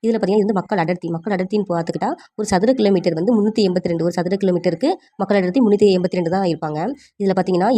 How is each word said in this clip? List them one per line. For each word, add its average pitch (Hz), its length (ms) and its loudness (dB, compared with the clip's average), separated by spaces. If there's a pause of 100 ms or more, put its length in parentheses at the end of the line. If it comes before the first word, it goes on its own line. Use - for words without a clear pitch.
இதுல 226 80 2
பாத்தீங்கன்னா, 208 220 2
இது - 0 -
வந்து 208 160 2
மக்கள் 190 240 -2
அடர்த்தி. 170 320 -2
மக்கள் 170 260 -4
அடர்த்தின்னு 185 340 -2
பார்த்துக்கிட்டா, 170 380 -4 (280)
ஒரு 214 120 -6
சதுர 208 260 2
கிலோமீட்டர் 196 400 2
வந்து 208 280 0
முன்னூத்தி 214 200 0
எண்பத்தி 180 260 0
ரெண்டு, 165 160 -2
ஒரு 170 100 0
சதுர 180 220 -2
கிலோமீட்டருக்கு 180 520 0 (280)
மக்கள் 202 220 0
அடர்த்தி 185 220 0
முன்னூத்தி 202 400 4
எண்பத்தி 180 200 -2
ரெண்டு 165 100 -2
தான் 190 160 -2
இருப்பாங்க. 160 480 -4 (300)
இதுல 190 120 2
பாத்தீங்கன்னா, 185 320 0 (100)